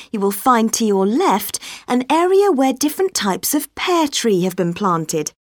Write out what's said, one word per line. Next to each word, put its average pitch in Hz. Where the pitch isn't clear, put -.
you 214
will 196
find 226
to -
your 196
left 240
an 247
area 381
where 269
different 302
types 185
of 294
pear 339
tree 214
have 180
been 170
planted, 165